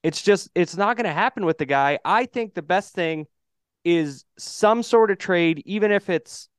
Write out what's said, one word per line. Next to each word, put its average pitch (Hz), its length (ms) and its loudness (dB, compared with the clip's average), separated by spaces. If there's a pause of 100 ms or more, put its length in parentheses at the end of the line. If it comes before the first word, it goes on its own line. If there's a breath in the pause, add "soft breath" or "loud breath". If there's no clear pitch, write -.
It's 156 180 -2
just, - 340 2
it's 170 220 -2
not 208 200 0
gonna 202 160 -4
happen 208 320 -2
with 160 140 0
the 147 60 -2
guy. 139 400 0
I 226 220 0
think 226 280 -8
the 170 80 -8
best 180 320 -2
thing 160 320 -4 (580)
is 156 400 0 (120)
some 220 460 0
sort 226 280 4
of 185 80 -2
trade, 170 460 0
even 208 260 0
if 202 180 0
it's - 500 -6